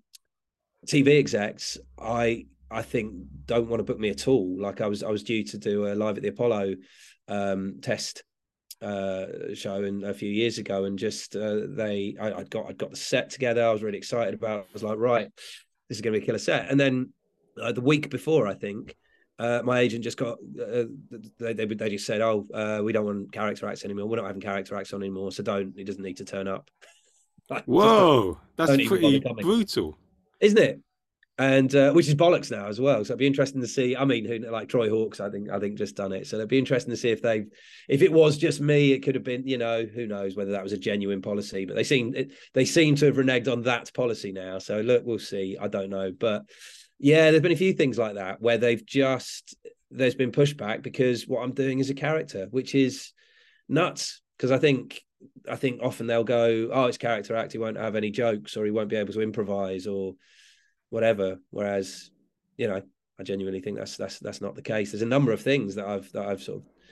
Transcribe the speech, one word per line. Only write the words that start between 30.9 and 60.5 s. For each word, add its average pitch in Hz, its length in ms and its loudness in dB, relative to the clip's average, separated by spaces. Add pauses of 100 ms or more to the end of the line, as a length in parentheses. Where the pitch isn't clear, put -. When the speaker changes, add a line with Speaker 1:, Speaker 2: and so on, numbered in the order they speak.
Speaker 1:
And, 135 380 6
uh, 139 160 8
which 165 160 6
is 147 80 4
bollocks 170 360 4
now 101 160 -6
as 107 120 -4
well. 127 240 4
So 101 80 -4
it'd 117 60 -4
be 131 100 2
interesting 139 320 2
to 123 80 -2
see. 127 300 0
I 135 80 0
mean, 120 180 2
who, 113 140 -4 (120)
like, 110 200 -6
Troy 117 200 2
Hawkes, 110 300 -2
I 101 100 -4
think, 104 200 -8
I 98 100 -4
think 104 180 -4
just 104 180 -6
done 95 180 -4
it. 95 120 -8
So - 120 -8
it'd 110 100 -4
be 131 120 4
interesting 127 320 0
to 113 60 -4
see 127 120 0
if 110 120 0
they, 110 260 0 (420)
if 135 120 4
it 170 120 8
was 156 240 8
just 147 240 0
me, 147 320 6
it 131 60 2
could 135 160 0
have 110 100 -6
been, 127 200 -4
you 131 120 0
know, 117 260 0
who 113 240 -6
knows 98 300 -4
whether 98 140 -2
that 101 120 -2
was 98 80 -6
a 104 60 0
genuine 101 440 -2
policy. 101 440 -4
But 90 100 -6
they 110 80 2
seem, 123 320 2
it, 135 160 -4 (220)
they 131 100 4
seem 151 320 4
to 147 120 6
have 135 100 4
reneged 131 340 2
on 120 120 -2
that 120 300 -2
policy 113 380 -4
now. 95 280 -8
So 107 200 -4
look, 117 240 4
we'll 110 160 -2
see. 95 400 -6
I 101 80 -4
don't 101 220 -4
know, 95 280 -4
but 104 260 0 (540)
yeah, 156 320 8
there's 156 140 8
been 175 80 4
a 160 60 4
few 185 160 4
things 139 240 2
like 110 160 0
that 95 260 -8
where 117 180 4
they've 117 280 2
just, - 720 -2 (340)
there's 127 240 0
been 127 160 0
pushback 143 500 0
because 123 460 0
what 123 140 -2
I'm 127 120 -6
doing 135 260 0
is 135 100 -2
a 135 60 -4
character, 147 560 -4
which 131 220 -4
is 135 380 2 (560)
nuts. - 540 -2 (160)
'Cause 127 140 0
I 131 80 4
think, 139 420 2 (480)
I 123 60 -8
think 123 260 -2
often 123 240 -4
they'll 117 200 2
go, 117 460 2
"Oh, 131 140 4
it's 120 120 0
character 113 380 -2
act. 113 180 -4
He 113 40 -8
won't 110 200 -4
have 107 180 -4
any 107 160 -2
jokes, 110 460 -2
or 107 80 -2
he 107 60 0
won't 107 180 -2
be 110 80 -2
able 101 160 -2
to 110 80 -2
improvise, 101 680 -4
or 95 280 -4 (720)